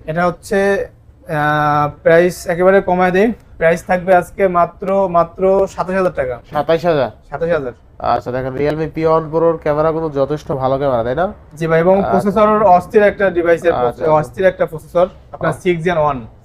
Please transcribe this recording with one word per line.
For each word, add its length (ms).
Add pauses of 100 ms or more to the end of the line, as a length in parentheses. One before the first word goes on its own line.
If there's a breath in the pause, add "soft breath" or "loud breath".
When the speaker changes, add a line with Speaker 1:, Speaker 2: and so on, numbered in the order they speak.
Speaker 1:
এটা 220
হচ্ছে, 600 (400)
আহ, 640 (120)
প্রাইস 440
একেবারে 340
কমায় 300
দেই। 200 (300)
প্রাইস 280
থাকবে 220 (100)
আজকে 220 (160)
মাত্র, 280 (300)
মাত্র 560
সাতাশ 220
হাজার 240
টাকা। 160 (160)
Speaker 2:
সাতাশ 340
হাজার? 240 (200)
Speaker 1:
সাতাশ 280
হাজার। 160 (260)
Speaker 2:
আচ্ছা, 320
দেখেন 300
Realme 340
P 20 (180)
one 180
Pro-র 320
ক্যামেরাগুলো 440 (100)
যথেষ্ট 320
ভালো 300
ক্যামেরা, 220
তাই 180
না? 120 (260)
Speaker 1:
জি 80
ভাই, 180
এবং 120
Speaker 2:
আচ্ছা। 140
Speaker 1:
প্রসেসর 520
অস্থির 480
একটা 260
ডিভাইসের 340
Speaker 2:
আচ্ছা, 120
Speaker 1:
প্রসেসর, 200
Speaker 2:
আচ্ছা। 160
Speaker 1:
অস্থির 320
একটা 200
প্রসেসর। 360 (240)
আপনার 180
Speaker 2:
আচ্ছা। 120
Speaker 1:
সিক্স 220
জেন 140
ওয়ান। 300 (180)